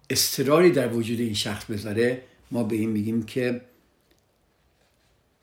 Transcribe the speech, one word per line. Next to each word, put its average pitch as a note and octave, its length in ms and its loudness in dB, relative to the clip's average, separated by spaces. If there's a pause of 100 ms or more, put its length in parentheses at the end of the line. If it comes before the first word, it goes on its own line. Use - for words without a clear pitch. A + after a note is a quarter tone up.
(100)
اضطراری D#3 600 4
در B2 220 2
وجود A#2 280 -2
این A2+ 140 -2
شخص G#2 300 -6
بذاره، A2 580 -2 (280)
ما A#2+ 120 -2
به A2+ 140 -2
این A2 140 0
می‌گیم A2 320 0
که، B2 380 -4 (1800)